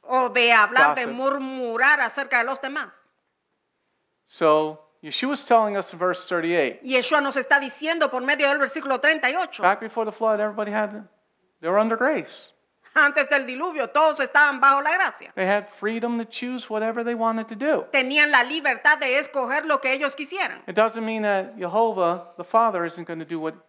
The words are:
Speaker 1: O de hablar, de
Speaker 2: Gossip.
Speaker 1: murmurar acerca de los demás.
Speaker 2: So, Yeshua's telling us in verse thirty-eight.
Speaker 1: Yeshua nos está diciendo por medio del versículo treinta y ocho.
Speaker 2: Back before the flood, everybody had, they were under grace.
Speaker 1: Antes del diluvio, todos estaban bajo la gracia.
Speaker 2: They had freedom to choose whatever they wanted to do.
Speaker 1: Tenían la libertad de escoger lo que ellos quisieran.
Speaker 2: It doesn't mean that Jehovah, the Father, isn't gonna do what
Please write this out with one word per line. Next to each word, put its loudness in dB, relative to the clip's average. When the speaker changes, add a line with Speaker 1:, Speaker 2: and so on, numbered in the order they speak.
Speaker 1:
O 0
de 4
hablar, 6
de -2
Speaker 2:
Gossip. -6
Speaker 1:
murmurar 0
acerca -2
de 0
los -4
demás. -8
Speaker 2:
So, 2
Yeshua's -4
telling 2
us -6
in -18
verse -2
thirty-eight. -2
Speaker 1:
Yeshua 0
nos -2
está 2
diciendo -2
por -4
medio 0
del 2
versículo -2
treinta 0
y -4
ocho. -4
Speaker 2:
Back 2
before -6
the -6
flood, 0
everybody -4
had, -6
they -4
were 2
under 0
grace. -2
Speaker 1:
Antes 4
del 0
diluvio, -4
todos 4
estaban 4
bajo 6
la 0
gracia. -2
Speaker 2:
They 0
had 0
freedom -4
to -6
choose -10
whatever -4
they -4
wanted -2
to -12
do. -2
Speaker 1:
Tenían 2
la 6
libertad 0
de 0
escoger -2
lo 0
que -2
ellos -2
quisieran. -6
Speaker 2:
It -8
doesn't 0
mean -4
that -2
Jehovah, 0
the -12
Father, 0
isn't -10
gonna -10
do -8
what -6